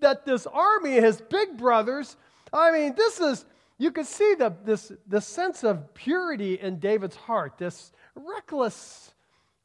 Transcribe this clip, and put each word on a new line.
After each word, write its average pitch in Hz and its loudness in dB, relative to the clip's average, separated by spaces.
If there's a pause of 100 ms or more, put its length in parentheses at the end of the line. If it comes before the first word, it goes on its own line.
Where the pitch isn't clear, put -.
that 285 4
this 262 -2
army, 349 2
his 226 4
big 381 -4
brothers, 240 0 (360)
I 330 4
mean, 294 0
this 427 0
is, 285 0 (340)
you 285 0
can 311 -6
see 415 2
the, 240 0 (100)
this, 214 -4 (140)
the 202 -2
sense 349 -6
of 175 -2
purity 277 -4
in 185 -8
David's 196 -2
heart, 185 -4
this - -10 (220)
reckless 285 -8 (520)